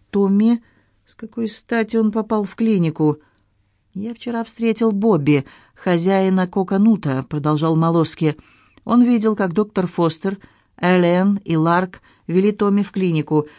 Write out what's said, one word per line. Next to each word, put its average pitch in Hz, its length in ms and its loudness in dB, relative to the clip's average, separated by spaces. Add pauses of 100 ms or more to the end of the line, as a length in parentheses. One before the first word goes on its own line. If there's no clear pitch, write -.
(100)
«Томми? 202 520 2 (440)
С - 80 -20
какой 226 340 -8
стати 226 480 -4
он 220 160 0
попал 214 320 -2
в 190 100 -12
клинику?» 165 640 0 (760)
«Я 208 180 -10
вчера 233 320 -8
встретил 226 480 -2
Бобби, 156 540 2 (280)
хозяина 190 720 0
Коконута», 190 800 0
продолжал 151 480 0
Малоски. 165 600 0 (480)
Он 240 180 4
видел, 226 340 2
как 185 180 -2
доктор 214 320 -2
Фостер, 175 500 -4 (440)
Элен 180 640 2
и 165 120 -2
Ларк 170 440 0 (260)
вели 190 260 2
Томми 202 300 0
в 196 80 -8
клинику. 156 560 -2 (120)